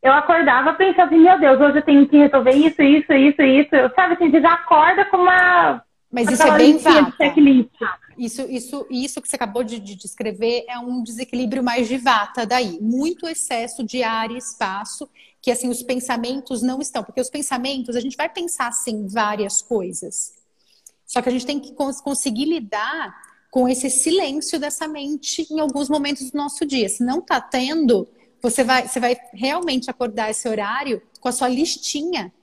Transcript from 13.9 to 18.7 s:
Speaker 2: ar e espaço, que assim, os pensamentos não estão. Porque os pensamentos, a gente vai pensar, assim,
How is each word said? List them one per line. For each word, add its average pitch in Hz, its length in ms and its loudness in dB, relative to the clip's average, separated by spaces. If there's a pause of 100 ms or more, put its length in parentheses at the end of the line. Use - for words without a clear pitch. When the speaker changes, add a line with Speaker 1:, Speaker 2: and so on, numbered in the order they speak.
Speaker 2:
ar 226 260 -6
e 233 60 -12
espaço, 214 720 -10 (340)
que - 80 -4
assim, 233 180 -4
os 240 140 -6
pensamentos 247 800 -6
não 254 180 -4
estão. 254 220 -8
Porque - 180 -8
os 254 100 -4
pensamentos, 262 680 -6
a 247 40 -2
gente 254 160 -8
vai 311 120 -4
pensar, 330 400 -6
assim, 214 400 -8